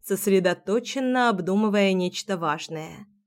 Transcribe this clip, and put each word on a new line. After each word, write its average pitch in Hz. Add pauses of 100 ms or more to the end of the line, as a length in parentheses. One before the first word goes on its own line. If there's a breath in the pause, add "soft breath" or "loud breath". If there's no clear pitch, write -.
сосредоточенно 208
обдумывая 196
нечто 185
важное 160 (200)